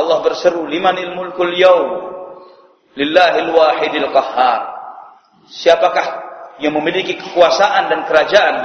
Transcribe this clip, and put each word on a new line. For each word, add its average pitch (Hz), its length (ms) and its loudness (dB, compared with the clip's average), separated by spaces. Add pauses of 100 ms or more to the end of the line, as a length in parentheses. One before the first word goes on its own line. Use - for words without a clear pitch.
Allah 160 160 0
berseru, 160 480 -2
"Limanil 180 480 -4
mulkul 180 400 -4
yaum? 180 560 2 (880)
Lillahil 165 560 2
wahidil 151 560 2
qahhar." 123 500 0 (840)
Siapakah 170 580 0 (540)
yang 147 160 -2
memiliki 175 400 -4
kekuasaan 185 720 2
dan 160 160 -2
kerajaan 156 600 2